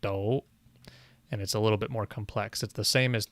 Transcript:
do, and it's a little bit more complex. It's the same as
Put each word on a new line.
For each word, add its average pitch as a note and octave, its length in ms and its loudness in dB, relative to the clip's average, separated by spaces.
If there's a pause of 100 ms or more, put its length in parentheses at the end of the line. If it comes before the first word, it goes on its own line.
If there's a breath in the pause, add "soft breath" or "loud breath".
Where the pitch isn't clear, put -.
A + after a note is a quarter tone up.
do, G2+ 400 0 (880 loud breath)
and G#2 100 -4
it's G2 120 -4
a A2 60 2
little G#2+ 180 6
bit G2+ 120 -2
more A2+ 160 -4
complex. - 580 -6
It's A2+ 100 -6
the G#2+ 120 -4
same B2+ 300 4
as A2 160 0